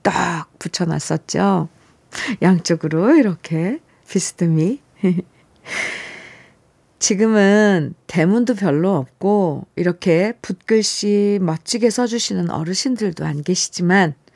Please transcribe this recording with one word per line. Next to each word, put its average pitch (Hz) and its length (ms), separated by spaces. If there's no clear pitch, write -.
딱 175 440
붙여놨었죠. 165 1080
양쪽으로 170 720
이렇게 190 640
비스듬히. 175 720
<laughs> 180 220
지금은 202 960
대문도 214 480
별로 190 420
없고 175 760
이렇게 175 680
붓글씨 202 1040
멋지게 202 480
써주시는 214 600
어르신들도 185 720
안 147 180
계시지만, 180 720